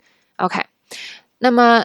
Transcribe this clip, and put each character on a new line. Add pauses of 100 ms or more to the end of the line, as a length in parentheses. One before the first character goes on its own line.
(360)
OK， (720)
那
么